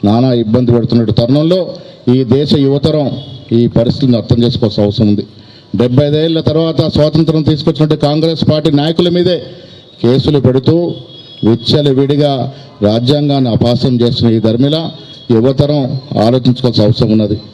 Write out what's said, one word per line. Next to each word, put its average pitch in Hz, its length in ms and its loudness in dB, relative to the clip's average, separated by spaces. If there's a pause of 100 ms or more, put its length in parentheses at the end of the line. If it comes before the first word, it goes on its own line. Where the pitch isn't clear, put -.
నానా 120 280 2
ఇబ్బంది 117 400 0
పెడుతున్న 117 320 2
తరుణంలో 151 680 0 (400)
ఈ 131 100 2
దేశ 139 300 0
యువతరం 143 560 0 (420)
ఈ 117 140 2
పరిస్థితిని 117 500 0
అర్థం 117 260 0
చేసుకోవాల్సిన 113 420 0
అవసరం 104 240 0
ఉంది. 104 180 -2 (500)
డెబ్బై 123 300 2
ఐదేళ్ల 156 340 0
తర్వాత 160 520 -2
స్వాతంత్రం 156 500 2
తీసుకొచ్చినట్టు 156 520 0
కాంగ్రెస్ 156 560 0
పార్టీ 156 200 0
నాయకుల 156 380 0
మీదే 175 340 0 (600)
కేసులు 135 360 2
పెడుతూ 147 560 0 (500)
విచ్చలవిడిగా 139 1080 0 (300)
రాజ్యాంగాన్ని 131 680 0
అపహాస్యం 120 500 0
చేస్తున్న 117 340 0
ఈ 113 60 0
ధర్మిల 139 500 0 (400)
యువతరం 135 680 0 (280)
ఆలోచించుకోవాల్సిన 123 580 0
అవసరం 110 280 0
ఉన్నది. 107 280 0 (140)